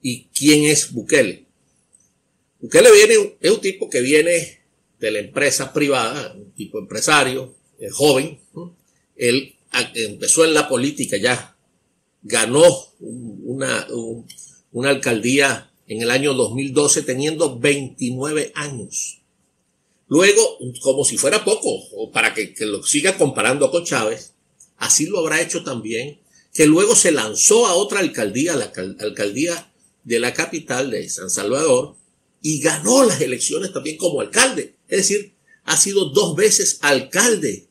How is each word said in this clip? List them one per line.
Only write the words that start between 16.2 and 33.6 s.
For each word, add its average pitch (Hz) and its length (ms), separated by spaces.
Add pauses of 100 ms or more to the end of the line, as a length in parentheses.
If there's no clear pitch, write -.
dos 110 200
mil 139 180
doce 147 300
teniendo 147 580
veintinueve 139 960
años. 143 640 (880)
Luego, 202 500 (220)
como 135 240
si - 120
fuera 147 280
poco, 214 240
o 110 420
para 113 240
que, 107 200
que 110 120
lo 104 160
siga 185 340
comparando 135 540
con 170 140
Chávez, 117 480 (460)
así 147 280
lo 190 140
habrá 160 200
hecho 160 220
también 117 580 (380)
que 156 80
luego 190 300
se 180 160
lanzó 147 560
a 175 60
otra 202 260
alcaldía, 139 560
la 107 160
cal-, 92 260
alcaldía 110 760 (300)
de 117 160
la 120 160
capital 139 560
de 104 180
San 92 220
Salvador, 127 640 (480)
y 151 180
ganó 214 440
las 165 160
elecciones 143 520